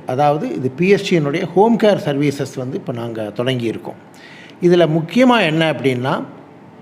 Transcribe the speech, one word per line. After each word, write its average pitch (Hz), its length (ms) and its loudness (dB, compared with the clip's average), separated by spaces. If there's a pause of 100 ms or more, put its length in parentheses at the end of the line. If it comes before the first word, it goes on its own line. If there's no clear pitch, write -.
அதாவது 147 500 0
இது 127 140 -4
பி 170 180 -2
எஸ் 190 260 2
ஜியினுடைய 151 300 0
ஹோம் 208 340 2
கேர் 190 280 4
சர்வீசஸ் 143 520 -2
வந்து 131 200 -8
இப்போ - 160 -8
நாங்க 110 420 -8
தொடங்கியிருக்கோம். 120 640 -4 (600)
இதுல 175 260 4
முக்கியமா 226 520 2
என்ன 160 320 2
அப்படின்னா, 131 520 -2 (580)